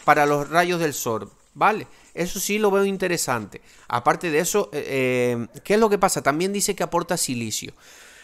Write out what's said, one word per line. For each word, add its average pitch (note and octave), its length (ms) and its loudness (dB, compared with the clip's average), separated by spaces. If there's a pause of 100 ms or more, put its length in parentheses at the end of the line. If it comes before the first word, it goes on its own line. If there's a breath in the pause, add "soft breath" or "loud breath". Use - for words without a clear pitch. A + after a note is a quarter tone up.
para D3 220 6
los D3 220 2
rayos F3 320 2
del D3+ 140 0
sol, G#2+ 360 -4 (240)
¿vale? F#3 320 0 (260 soft breath)
Eso F3 280 -6
sí G#3 180 -2
lo G#3 140 4
veo G3 120 4
interesante. F3 800 -2 (240 soft breath)
Aparte D#3 460 0
de D3 80 2
eso, F#3+ 320 0
eh, B2+ 840 -2
eh, - 80 -20
¿qué - 120 0
es A3 60 4
lo A3+ 80 4
que G3+ 100 0
pasa? F3+ 260 0
También E3 280 0
dice G3+ 220 -2
que F#3 80 -6
aporta E3+ 340 -2
silicio. A#2 560 -6 (520 loud breath)